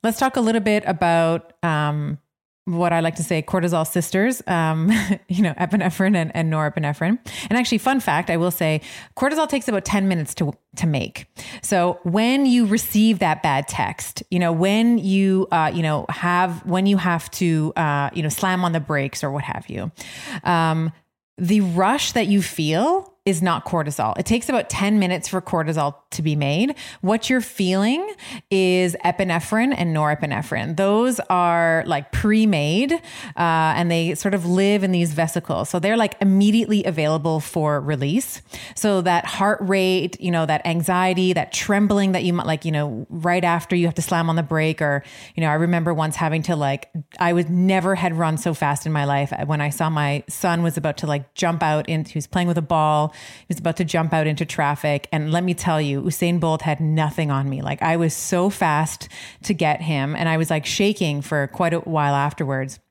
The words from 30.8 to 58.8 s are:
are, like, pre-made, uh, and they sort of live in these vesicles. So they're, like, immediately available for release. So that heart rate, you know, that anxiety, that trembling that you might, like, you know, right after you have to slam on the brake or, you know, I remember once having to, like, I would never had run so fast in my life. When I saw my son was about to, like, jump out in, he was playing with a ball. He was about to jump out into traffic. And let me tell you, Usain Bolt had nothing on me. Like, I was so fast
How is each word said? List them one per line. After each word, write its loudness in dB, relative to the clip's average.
are, 2
like, -4
pre-made, 2
uh, -2
and 2
they 0
sort -2
of -2
live 2
in 0
these 2
vesicles. -2
So -2
they're, 0
like, 0
immediately 4
available 0
for -2
release. -2
So 2
that 2
heart 0
rate, 0
you -2
know, 0
that 0
anxiety, 2
that -2
trembling 2
that 0
you 2
might, -2
like, -2
you -2
know, -4
right -2
after 0
you 2
have 0
to -4
slam 0
on 2
the 0
brake 0
or, 0
you -2
know, 2
I 2
remember 2
once -2
having 0
to, 0
like, -2
I 2
would 2
never 2
had 0
run 0
so -2
fast -2
in -2
my 0
life. 0
When -2
I 0
saw 0
my 0
son 0
was 0
about -2
to, -4
like, -4
jump 0
out 0
in, -2
he -8
was -6
playing 0
with 2
a -2
ball. 2
He -20
was -6
about -2
to 0
jump 0
out 2
into -2
traffic. -2
And -2
let 0
me 2
tell 0
you, -2
Usain 0
Bolt 0
had -2
nothing 0
on 0
me. -4
Like, -4
I 2
was 2
so 0
fast -2